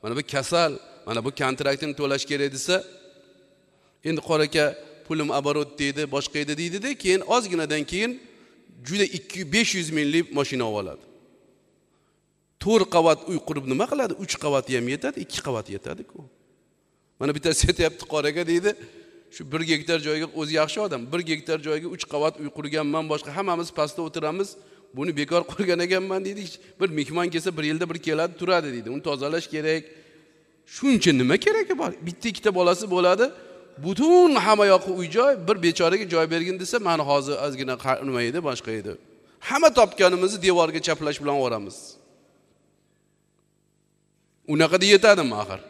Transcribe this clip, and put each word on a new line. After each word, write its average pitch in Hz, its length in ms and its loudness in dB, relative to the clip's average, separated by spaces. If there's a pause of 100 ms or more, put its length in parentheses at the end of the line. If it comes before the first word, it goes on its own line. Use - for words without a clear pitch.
Mana 113 120 -6
bu 147 80 -4
kasal, 156 480 0 (340)
mana 117 180 -4
bu 139 80 -4
kontraktini 139 640 -2
to'lash 139 300 -2
kerak", 143 260 -2
desa, 135 240 -2 (1300)
"Endi, 160 160 -2
qora 156 220 2
aka, 151 220 2 (380)
pulim 156 280 -4
оборот 143 480 0
deydi, 139 220 -2 (100)
boshqa 139 280 -4
edi", 147 180 -4
deydi-da, 180 360 -6
keyin 185 280 0
ozginadan 170 640 0
keyin 214 280 -2 (680)
juda 151 260 -2
ikki, 170 500 -6
besh 220 220 0
yuz 170 160 -4
minglik 156 420 0
mashina 135 320 -2
olib 104 160 -4
oladi. 85 220 -12 (1600)
To'rt 202 280 4
qavat 165 380 4
uy 175 100 -4
qurib 143 300 -6
nima 135 180 0
qiladi? 254 280 -2
Uch - 240 -8
qavati 139 380 -2
ham 120 120 -2
yetadi, 147 320 -6
ikki - 220 -10
qavat 117 280 -6
yetadi-ku. - 500 -12 (1000)
Mana 139 120 0
bittasi 151 340 0
aytyapti, - 380 0
"Qora 147 220 -2
aka", 156 200 -2
deydi, 175 220 2 (640)
"shu - 100 -18 (100)
bir 160 100 -4
gektar 160 380 0
joyga", 151 360 -2
o'zi 151 200 -4
yaxshi 156 260 0
odam, 151 200 -4 (100)
"bir 170 80 -2
gektar 156 400 -4
joyga 156 280 -4
uch 175 180 -10
qavat 151 340 -2
uy 151 100 -8
qurganman, 151 600 -2
boshqa 151 260 -4
hammamiz 170 360 -2
pastda 151 300 -4
o'tiramiz. 160 480 -4 (440)
Buni 147 240 -4
bekor 147 260 0
qurgan 175 360 -2
ekanman", 185 460 -2
deydi. 202 160 -8
"Hech 170 160 -14 (200)
bir 190 120 0
mehmon 170 400 -4
kelsa, 160 260 -4
bir 156 80 -6
yilda 156 260 -2
bir 165 80 -8
keladi, 160 400 -2
turadi", 175 360 0
deydi. 113 160 -8
"Uni 139 140 -8
tozalash 151 440 -4
kerak". 156 360 -2 (880)
Shuncha 240 420 2
nima 127 240 4
keragi 427 400 2
bor? - 140 -4 (100)
Bitta 170 280 -10
ikkita 208 260 -2
bolasi 180 360 2
bo'ladi, 180 340 4 (520)
butun 294 580 6
hamma 208 300 6
yoqi 190 260 6
uy 180 200 -4
joy, 226 360 2
bir 196 160 0
bechoraga 175 460 2
joy 165 220 2
bergin 175 280 -2
desa, 185 200 -4
"Mani 170 240 0
hozir 143 300 0
ozgina 131 400 -4
qa-, 131 320 -2
nima 127 160 -2
edi, 120 160 -2
boshqa 135 340 -6
edi". 104 220 -8 (500)
Hamma 302 300 6
topganimizni 190 680 4
devorga 170 400 2
chaplash 151 400 -2
bilan 143 140 0
yuboramiz. 113 420 -2 (2750)
Unaqada 160 360 4
yetadimi 196 500 8
axir? 95 240 -4 (100)